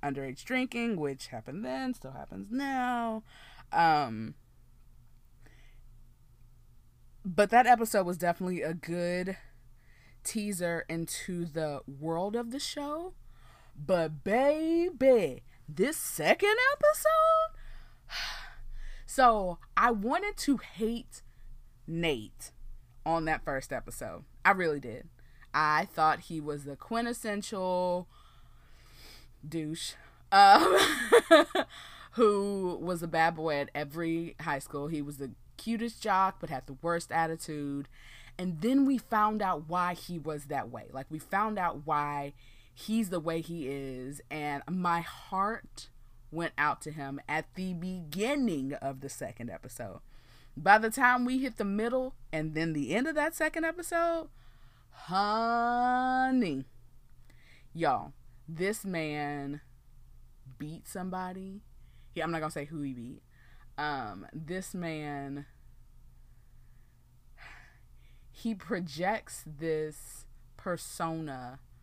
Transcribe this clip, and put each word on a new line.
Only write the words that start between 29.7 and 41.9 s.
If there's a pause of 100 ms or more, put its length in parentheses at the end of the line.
um, (540)
<laughs>
who
was
a
bad
boy
at
every
high
school.
He
was
the (260)
cutest
jock,
but
had
the
worst
attitude. (500)
And
then
we
found
out
why
he
was
that
way.
Like,
we
found
out
why (380)